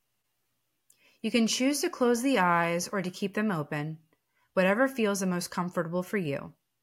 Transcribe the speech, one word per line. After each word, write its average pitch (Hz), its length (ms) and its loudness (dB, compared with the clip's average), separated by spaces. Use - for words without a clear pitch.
You 220 100 -4
can 226 160 4
choose 277 340 0
to 349 80 0
close 240 320 2
the 262 180 2
eyes 170 480 2
or 202 140 -4
to 175 80 -4
keep 190 240 -6
them 214 180 -2
open, 156 460 -4
whatever 196 340 4
feels 208 340 0
the 196 40 0
most 180 240 -2
comfortable 175 540 -2
for 214 140 -4
you. 156 360 -4